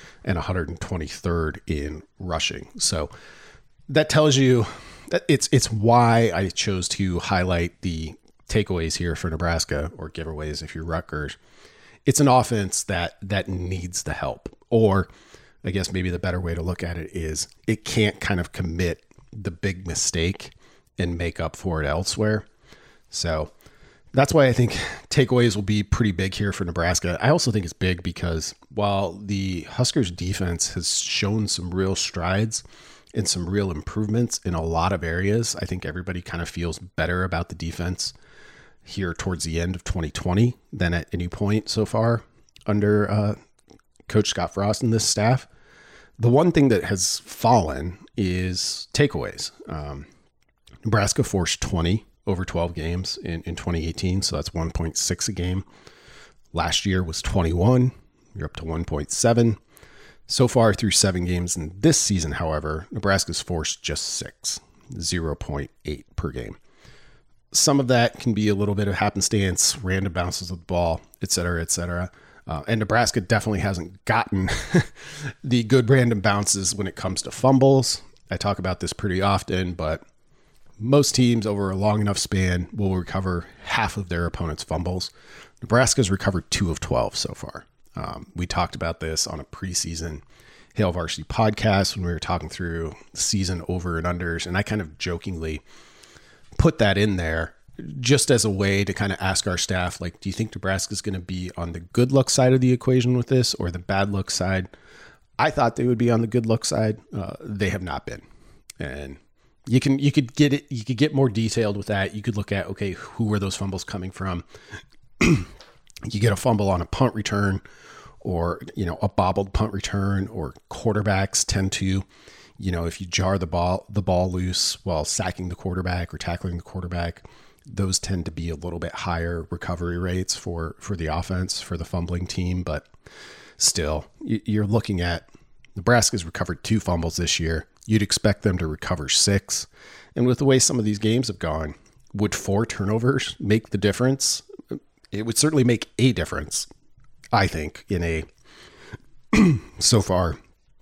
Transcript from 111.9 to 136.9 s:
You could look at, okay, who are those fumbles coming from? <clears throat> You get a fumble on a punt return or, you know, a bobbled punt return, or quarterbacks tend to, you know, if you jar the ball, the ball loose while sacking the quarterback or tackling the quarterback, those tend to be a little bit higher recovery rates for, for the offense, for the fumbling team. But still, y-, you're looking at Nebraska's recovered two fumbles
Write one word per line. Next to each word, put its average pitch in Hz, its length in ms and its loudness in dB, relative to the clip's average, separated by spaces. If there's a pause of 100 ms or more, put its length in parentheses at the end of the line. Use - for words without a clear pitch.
You 104 80 -8
could 101 140 -2
look 104 160 -4
at, 98 160 -2
okay, 98 240 -4
who 104 400 -4
are 107 60 2
those 95 180 -4
fumbles 95 280 -6
coming 95 260 -8
from? 92 380 -6
<clears throat> - 760 -8 (800)
You 107 140 -4
get 107 140 4
a 95 40 0
fumble 104 320 2
on 92 120 2
a - 60 -4
punt - 280 0
return 101 460 0 (600)
or, 85 400 -2 (140)
you 98 100 -2
know, 87 180 -2
a 101 60 2
bobbled 98 440 0
punt - 200 0
return, 98 560 -2
or 82 260 -8 (160)
quarterbacks 98 760 0
tend 95 260 0
to, 95 300 0 (560)
you 95 140 -4
know, 85 140 -2
if - 140 -6
you 92 60 -10
jar 92 320 0
the 87 80 -6
ball, 90 420 0
the 101 140 -2
ball 92 280 2
loose 92 540 -2
while 80 200 -2
sacking 90 440 -4
the 85 60 -8
quarterback 90 580 -4
or - 60 -10
tackling 87 380 -6
the 82 60 -8
quarterback, 87 600 -6 (420)
those 95 360 -2
tend 90 240 -2
to 82 80 -8
be 82 160 -6
a 80 80 -4
little 85 240 -8
bit 85 120 -6
higher 85 580 -4
recovery 87 480 -4
rates 90 360 -2
for, 82 460 -6
for 98 160 -6
the 80 100 -4
offense, 90 540 -4
for - 160 -8
the 82 80 -6
fumbling 87 420 -4
team. 90 380 -2
But 76 240 -6 (680)
still, 76 500 0 (140)
y-, 113 240 -4
you're 104 220 0
looking 104 340 0
at 87 280 -4 (480)
Nebraska's 107 480 2
recovered 85 400 -6
two 110 160 2
fumbles 85 360 -2